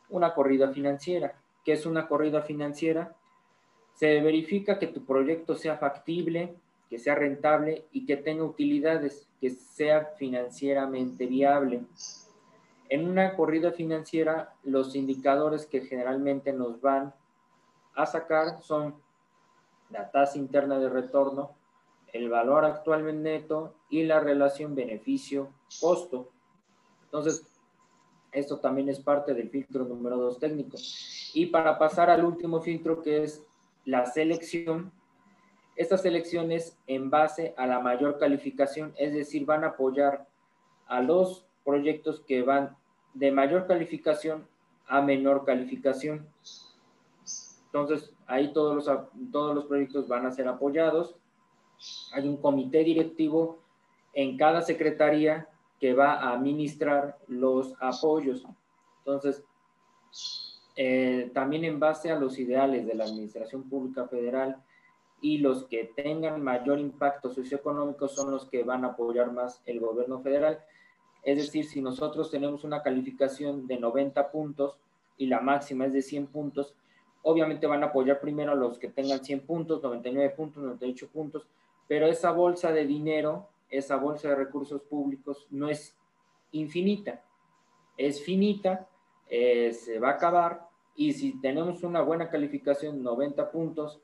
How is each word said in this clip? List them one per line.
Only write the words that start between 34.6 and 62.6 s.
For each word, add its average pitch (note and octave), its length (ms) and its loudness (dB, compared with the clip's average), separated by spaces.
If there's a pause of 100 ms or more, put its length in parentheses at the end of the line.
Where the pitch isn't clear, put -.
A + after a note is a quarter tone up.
esta F#3 220 2
selección E3+ 540 0
es E3 260 -4 (100)
en C3+ 220 -4
base D#3 480 2
a C3 100 0
la B2 120 2
mayor B2+ 400 0
calificación, C#3 800 0
es D3 160 -2
decir, C#3+ 320 -4
van D3+ 180 2
a D#3 60 0
apoyar C#3 580 2 (600)
a B2 140 0
los F3+ 440 2 (200)
proyectos D3 560 0
que B2+ 200 0
van C#3 360 0 (360)
de C#3 180 2
mayor D3 360 2
calificación D#3+ 800 -2 (400)
a C#3 140 4
menor C3+ 440 4
calificación. C3 840 -2 (1400)
Entonces, D3 480 -2 (120)
ahí C#3 280 0
todos D3+ 220 4
los, C#3+ 240 0 (320)
todos D3 220 0
los C#3+ 120 -2
proyectos C#3 420 0
van B2 180 0
a B2+ 60 -2
ser B2+ 160 -4
apoyados. D#3 680 0 (1000)
Hay C#3 140 -2
un C#3+ 100 -2
comité C#3 460 4
directivo D#3+ 760 2 (540)
en C3 220 -2
cada D#3+ 260 4
secretaría D#3 840 2 (320)
que B2+ 140 2
va C#3 200 6
a B2+ 200 -2
administrar C#3+ 960 0
los C3 520 0
apoyos. C#3+ 680 0 (520)
Entonces, C#3 440 -2 (1300)
eh, B2+ 580 2
también D3 320 -2
en D3+ 140 -2
base D#3 300 2
a D#3+ 80 0
los C3 220 -2
ideales B2+ 480 2